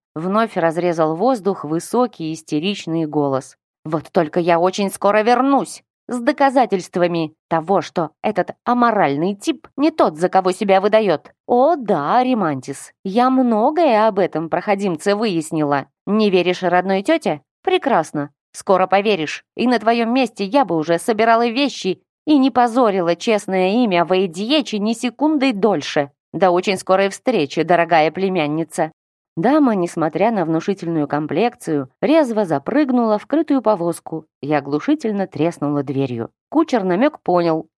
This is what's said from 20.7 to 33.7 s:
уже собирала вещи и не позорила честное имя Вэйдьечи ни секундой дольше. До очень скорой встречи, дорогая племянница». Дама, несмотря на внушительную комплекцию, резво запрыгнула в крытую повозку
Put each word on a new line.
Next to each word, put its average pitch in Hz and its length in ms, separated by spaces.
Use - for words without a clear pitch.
уже 165 240
собирала 226 480
вещи 233 540
и 302 100
не 262 140
позорила 220 640
честное 190 540
имя 175 220
Вэйдьечи 196 720
ни 208 180
секундой 269 600
дольше. 180 580
До 180 180
очень 185 260
скорой 190 320
встречи, 170 540
дорогая 165 480
племянница». 160 800
Дама, 247 400
несмотря 175 560
на 190 140
внушительную 165 640
комплекцию, 147 800
резво 233 440
запрыгнула 226 760
в - 80
крытую 294 340
повозку 170 640